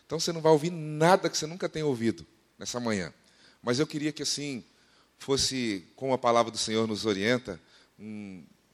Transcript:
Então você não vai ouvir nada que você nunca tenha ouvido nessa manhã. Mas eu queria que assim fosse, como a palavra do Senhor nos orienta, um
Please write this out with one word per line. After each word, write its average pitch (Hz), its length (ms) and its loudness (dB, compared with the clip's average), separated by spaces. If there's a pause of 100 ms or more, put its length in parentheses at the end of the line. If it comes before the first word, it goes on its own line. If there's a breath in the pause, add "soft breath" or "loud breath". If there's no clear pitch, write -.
Então 160 140 -4
você 170 120 -2
não 165 100 -6
vai 160 100 8
ouvir 156 180 4
nada 165 600 4
que - 80 -6
você 160 80 -4
nunca 175 220 -6
tenha 156 180 -4
ouvido 113 380 0 (320)
nessa 110 220 -8
manhã. 104 340 -2 (480 soft breath)
Mas 123 200 0
eu 151 60 2
queria 151 260 -4
que 147 100 -10
assim 139 400 -6 (540 soft breath)
fosse, 127 720 -2 (100)
como 135 160 -2
a 120 60 2
palavra 117 340 4
do 110 60 -10
Senhor 110 280 0
nos 107 200 -4
orienta, 104 520 0 (420 soft breath)
um 101 440 -12 (280)